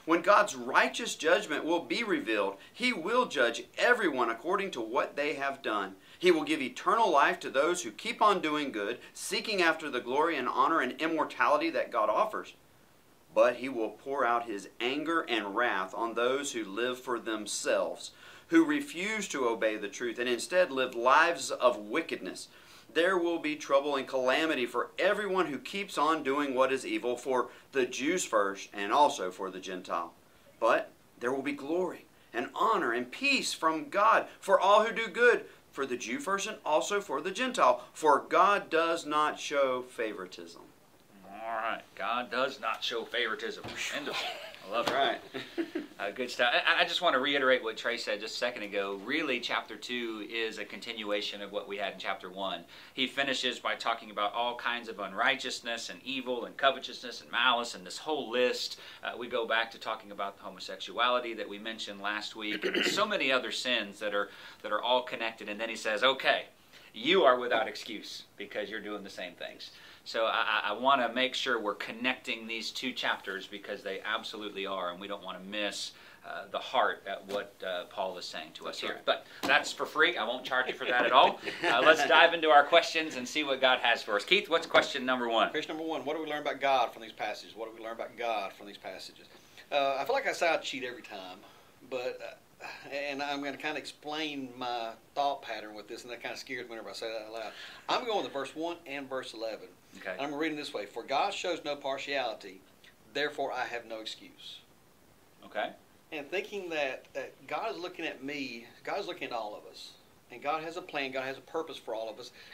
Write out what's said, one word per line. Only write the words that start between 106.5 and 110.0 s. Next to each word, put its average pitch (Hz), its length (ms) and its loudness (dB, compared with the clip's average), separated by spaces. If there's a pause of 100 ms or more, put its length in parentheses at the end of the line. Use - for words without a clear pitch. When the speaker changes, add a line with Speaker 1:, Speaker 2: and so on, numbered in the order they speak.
Speaker 3:
that, 139 340 -2 (100)
that 131 180 -8 (140)
God 165 280 -6
is - 60 -12
looking - 260 -8
at 123 160 -8
me, 131 440 -8 (180)
God 165 140 -4
is 180 80 -6
looking 156 220 -8
at 127 40 -12
all 110 220 -6
of 90 160 -14
us. - 220 -18 (380)